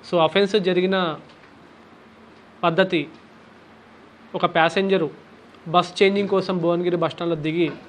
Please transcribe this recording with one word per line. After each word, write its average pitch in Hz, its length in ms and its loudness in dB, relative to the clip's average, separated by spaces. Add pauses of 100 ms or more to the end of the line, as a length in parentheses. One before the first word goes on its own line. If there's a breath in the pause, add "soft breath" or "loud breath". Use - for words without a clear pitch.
(120)
So, 180 60 2
అఫెన్స్ 190 380 2
జరిగిన 185 640 0 (1400)
పద్ధతి, 170 460 0 (1300)
ఒక 175 120 -2
ప్యాసింజరు 170 640 2 (580)
బస్ 175 340 0
చేంజింగ్ 196 260 2
కోసం 190 300 0
భువనగిరి 170 380 0
బస్ 165 160 -2
స్టాండ్లో 170 240 -4
దిగి 156 360 -2 (160)